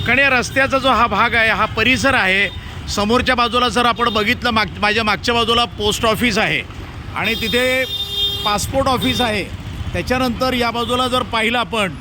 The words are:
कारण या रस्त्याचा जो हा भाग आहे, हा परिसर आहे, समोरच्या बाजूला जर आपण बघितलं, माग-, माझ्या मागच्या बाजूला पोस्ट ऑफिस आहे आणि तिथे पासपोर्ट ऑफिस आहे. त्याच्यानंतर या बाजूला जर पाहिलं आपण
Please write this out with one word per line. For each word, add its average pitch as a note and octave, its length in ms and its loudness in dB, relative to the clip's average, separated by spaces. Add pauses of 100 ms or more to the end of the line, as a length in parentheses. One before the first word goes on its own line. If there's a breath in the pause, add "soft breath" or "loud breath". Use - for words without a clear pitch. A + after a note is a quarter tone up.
कारण B3 120 2
या C#4 120 4
रस्त्याचा C4+ 480 0
जो C4 100 0
हा A#3 180 4
भाग G#3+ 280 2
आहे, A3 160 4
हा G3+ 140 2
परिसर A#3+ 500 2
आहे, G3 340 2 (400 loud breath)
समोरच्या A#3+ 460 2
बाजूला A#3+ 340 2
जर A#3 160 0
आपण A#3 240 2
बघितलं, A3 420 0
माग-, G#3 300 -2
माझ्या G#3 240 2
मागच्या G#3+ 300 0
बाजूला A#3 300 2
पोस्ट G#3 400 -4
ऑफिस A3 340 2
आहे D#3 240 0 (540)
आणि G3+ 180 -2
तिथे B3 500 0 (600)
पासपोर्ट B3 420 0
ऑफिस B3+ 340 0
आहे. G#3+ 240 0 (480)
त्याच्यानंतर B3+ 600 0
या A#3+ 180 0
बाजूला A#3+ 380 -2
जर B3 140 0
पाहिलं A3+ 360 0
आपण G3+ 420 -2